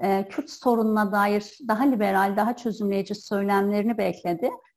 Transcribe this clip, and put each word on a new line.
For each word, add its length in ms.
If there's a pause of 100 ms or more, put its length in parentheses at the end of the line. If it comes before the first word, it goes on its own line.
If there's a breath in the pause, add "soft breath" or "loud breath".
e, 260
Kürt 200
sorununa 600
dair 460 (100)
daha 160
liberal, 540
daha 180
çözümleyici 600
söylemlerini 840
bekledi. 540 (260 soft breath)